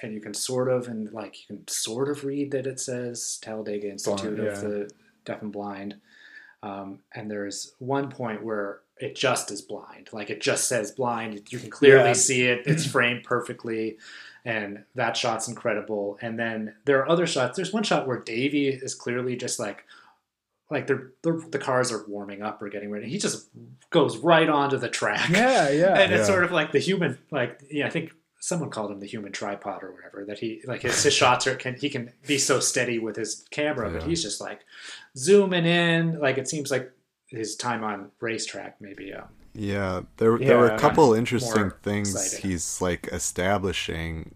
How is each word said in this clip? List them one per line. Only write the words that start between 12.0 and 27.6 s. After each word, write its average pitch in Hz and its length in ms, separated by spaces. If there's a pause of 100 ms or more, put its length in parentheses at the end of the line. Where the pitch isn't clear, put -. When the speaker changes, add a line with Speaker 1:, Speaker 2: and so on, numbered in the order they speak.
Speaker 2:
Yeah. 117 60
Speaker 1:
see 123 300
it. 123 220
It's 156 200
Speaker 2:
<clears throat> 127 60
Speaker 1:
framed 120 320
perfectly. 113 760 (460)
And 104 420 (100)
that 117 220
shot's 113 300
incredible. 104 720
And 113 180
then 110 360 (100)
there 135 140
are 135 100
other 170 180
shots. 131 280
There's 185 180
one 220 100
shot 156 240
where 120 120
Davey 135 500
is 131 260
clearly 123 400
just, - 240
like, 104 260 (840)
like, 139 160
they're, 131 240 (100)
they're, 165 180 (120)
the 139 80
cars 127 320
are 104 160
warming 101 340
up 107 180
or 101 100
getting 104 200
ready. 104 180
He 185 120
just - 300 (420)
goes 160 260
right 160 320
onto 139 280
the 117 120
track. 104 400
Speaker 2:
Yeah, 208 400
yeah. 175 300
Speaker 1:
And 190 120
it's 202 100
Speaker 3:
Yeah. 202 120
Speaker 1:
sort 185 100
of 175 80
like 160 200
the 143 80
human, 170 400 (100)
like, 123 300 (100)